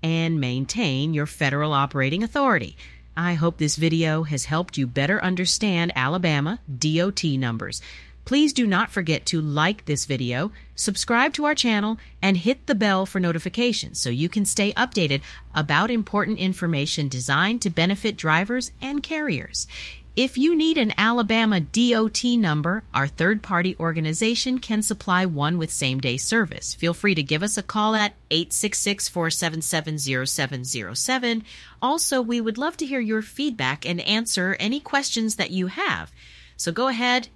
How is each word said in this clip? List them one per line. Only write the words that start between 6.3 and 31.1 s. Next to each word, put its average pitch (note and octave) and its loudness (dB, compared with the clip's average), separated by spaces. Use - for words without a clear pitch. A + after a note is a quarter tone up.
D D#3 2
O F#3+ 2
T E3 0
numbers. A#2 -4
Please C#4+ 4
do A#3+ 2
not G3 2
forget D#3+ 0
to E3 0
like D#3 0
this D3 -2
video, B2+ -2
subscribe A#3+ 0
to D4 -2
our D4 2
channel, A3 0
and F#3+ 4
hit G3+ 0
the C#4 2
bell G3 2
for F#3+ -2
notifications F3+ 0
so B2 0
you D3 0
can G3+ 2
stay G3+ 0
updated D#3 2
about D#3 2
important G#3 0
information E3 0
designed C#3+ 0
to F#3+ 0
benefit G3 0
drivers G3+ 0
and C#4 -4
carriers. D4+ -4
If C4 0
you D#4 4
need D#4+ 4
an A3+ 2
Alabama A3 2
D A#3 2
O A3 4
T A#3+ 0
number, F3 0
our C3+ 2
third-party F3+ 0
organization E3 0
can A3 -2
supply F#3+ 0
one D#3 0
with D#3+ -2
same-day C3 0
service. - -2
Feel E3+ -2
free G3 0
to D#3 0
give D3+ 0
us G#3 -2
a G#3 -4
call G#3+ 0
at G#3 0
eight E3 0
six - -2
six, G3+ -2
four E3 0
seven D#3+ -2
seven, D#3 -2
zero C3+ -2
seven C3+ -4
zero A2+ -6
seven. A#3+ 0